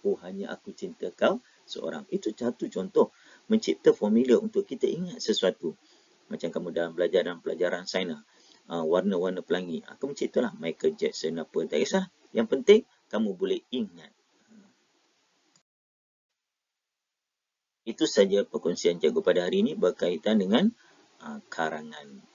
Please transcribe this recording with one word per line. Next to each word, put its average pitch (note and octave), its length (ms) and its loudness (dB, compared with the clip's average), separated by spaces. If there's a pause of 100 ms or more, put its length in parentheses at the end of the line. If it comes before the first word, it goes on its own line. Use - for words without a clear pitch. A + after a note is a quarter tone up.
Oh, G2 220 2
hanya G2 240 -8
aku G2 240 -12
cinta F#2 400 -8
kau D#3+ 240 2 (320)
seorang. - 400 -10
Itu - 240 -4
satu - 340 -4
contoh G2 460 0 (320)
mencipta - 480 4
formula - 480 4
untuk - 240 -2
kita - 240 -2
ingat F3 320 -6
sesuatu. F2+ 560 -2 (560)
Macam E2+ 160 -6
kamu E2+ 240 -6
dalam E2 240 -2
belajar F2 260 2
dalam F2 220 -6
pelajaran F2+ 400 -2
sains, F2+ 340 -4 (480)
ha, E2+ 140 -6
warna-warna F2+ 640 0
pelangi. F2 400 -4
Ha, - 160 -20
kamu C#3+ 160 -8
ciptalah - 400 -2
Michael - 400 -4
Jackson D#2+ 400 -4
apa, E2 320 -4
tak D2+ 160 0
kisah. F#3+ 240 -2 (240)
Yang A3+ 180 0
penting, A3+ 300 6 (320)
kamu G#2+ 240 0
boleh F#2 320 -2
ingat. E2+ 400 -6 (3750)
Itu D3+ 200 -2
saja G2 400 4
perkongsian E2+ 520 -2
cikgu D#2 240 2
pada F2 200 4
hari F#2 200 2
ini - 120 0
berkaitan F2+ 640 0
dengan, A2 280 4 (560)
ha, D2+ 240 -14
karangan. D#2 760 -8 (120)